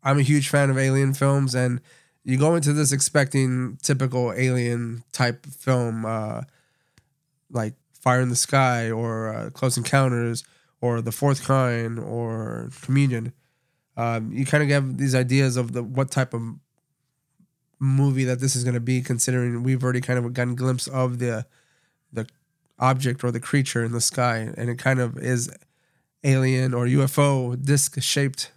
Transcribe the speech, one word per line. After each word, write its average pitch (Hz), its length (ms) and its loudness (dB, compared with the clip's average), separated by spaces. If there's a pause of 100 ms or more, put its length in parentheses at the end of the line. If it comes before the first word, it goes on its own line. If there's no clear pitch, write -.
I'm 139 140 2
a 143 60 4
huge 139 260 4
fan 139 220 4
of 131 80 2
Alien 135 340 2
films, 139 400 2
and 127 260 0 (440)
you 131 160 0
go 160 160 4
into 147 180 2
this 147 180 2
expecting 135 920 0
typical 123 500 0
Alien 120 800 -2
type 120 340 -2
film, 120 600 -2
uh, 110 360 -4 (1080)
like 113 240 -4 (200)
Fire 127 280 2
in 127 80 0
the 123 60 -2
Sky 123 560 2
or, 110 420 -4
uh, 110 160 -8
Close - 280 -2
Encounters 120 680 0 (380)
or 120 200 0
The 113 100 -4
Fourth 139 320 0
Kind 117 540 0
or 113 720 -6 (120)
Communion. 131 520 0 (640)
Um, 113 340 -2
you 127 140 -2
kind 147 160 2
of 147 80 2
have 135 280 0
these 131 180 0
ideas 127 420 2
of 120 140 -2
the, 123 100 -4
what 123 300 -2
type 127 240 -2
of 117 60 -4 (1400)
movie 135 460 2
that 123 140 -2
this 127 160 0
is 123 80 -4
gonna 123 160 0
be, 123 220 0
considering 123 640 -2
we've 127 200 0
already 123 180 0
kind 127 180 -2
of 120 140 -4
gotten 123 200 -2
a - 20 -4
glimpse 127 320 -2
of 127 300 -2
the, 120 280 -4 (680)
the 113 140 -6 (500)
object 131 460 0
or 123 80 0
the 120 80 -4
creature 131 440 0
in 113 80 -2
the 117 100 -2
sky, 113 560 0
and 120 120 -4
it 120 80 -6
kind 131 220 0
of 123 180 -2
is 123 320 -2 (720)
alien 131 500 2
or 120 140 0
U 135 160 4
F 135 160 0
O 131 360 2
disc 135 460 0
shaped. - 560 -2